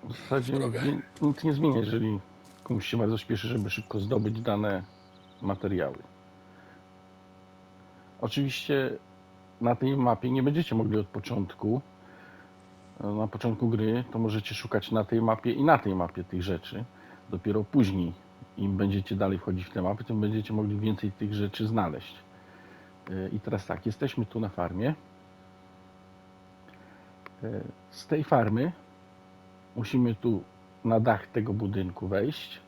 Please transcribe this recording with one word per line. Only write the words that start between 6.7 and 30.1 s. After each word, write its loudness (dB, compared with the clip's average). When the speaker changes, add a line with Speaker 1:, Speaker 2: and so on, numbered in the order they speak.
Speaker 1:
Oczywiście 0
na 4
tej 2
mapie 2
nie 2
będziecie 2
mogli 2
od -2
początku, -2
na -2
początku 0
gry, 2
to -4
możecie -2
szukać -2
na 2
tej 2
mapie 2
i 2
na 8
tej 0
mapie -2
tych -4
rzeczy. -4
Dopiero 0
później, 4
im 0
będziecie 0
dalej 2
wchodzić -4
w -18
te -4
mapy, -2
tym -2
będziecie 0
mogli 0
więcej 0
tych -4
rzeczy -2
znaleźć. -2
E, -4
i -4
teraz -4
tak, -6
jesteśmy -2
tu -8
na -2
farmie. -2
E, -4
z -18
tej 2
farmy 4
musimy 2